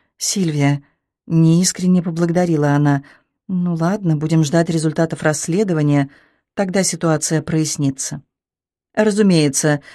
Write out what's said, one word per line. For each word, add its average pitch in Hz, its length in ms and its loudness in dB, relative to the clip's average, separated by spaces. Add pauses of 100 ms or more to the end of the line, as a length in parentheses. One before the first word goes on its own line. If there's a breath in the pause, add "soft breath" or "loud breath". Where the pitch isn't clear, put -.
(160 soft breath)
Сильвия», 147 640 -2 (420 soft breath)
неискренне 175 800 2
поблагодарила 170 680 0
она. 143 320 2 (440 loud breath)
«Ну 175 280 -2
ладно, 170 420 -2
будем 156 260 0
ждать 165 260 0
результатов 160 540 -2
расследования. 156 840 0 (440 loud breath)
Тогда 190 300 -2
ситуация 160 580 -2
прояснится». 147 800 -4 (720)
«Разумеется», 165 880 2 (140)